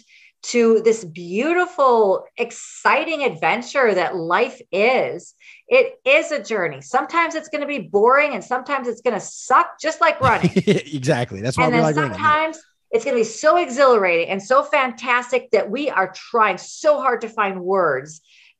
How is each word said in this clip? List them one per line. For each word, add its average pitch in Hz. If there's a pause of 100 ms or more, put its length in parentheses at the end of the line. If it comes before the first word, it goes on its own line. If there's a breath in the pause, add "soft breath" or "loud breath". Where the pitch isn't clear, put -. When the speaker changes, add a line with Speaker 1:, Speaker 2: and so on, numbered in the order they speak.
(400 soft breath)
Speaker 1:
to 226
this 226
beautiful, 226 (120)
exciting 277
adventure 214
that 175
life 175 (100)
is. 202 (340 loud breath)
It 247 (100)
is 311
a 277
journey. 170
Sometimes 320
it's 311
gonna 285
be 285
boring, 240
and 190
sometimes 254
it's 226
gonna 220
suck, -
just 311
like 302
running. 190
Speaker 2:
<laughs> -
Exactly. 135
That's 127
why -
Speaker 1:
And -
Speaker 2:
we -
Speaker 1:
then -
Speaker 2:
like 156
running. 294
Speaker 1:
sometimes 311 (340)
it's 226
gonna 262
be 226
so 302
exhilarating 240
and 190
so 262
fantastic 254
that 208
we 277
are 185
trying 214
so 302
hard 247
to 220
find 196
words 160 (400 soft breath)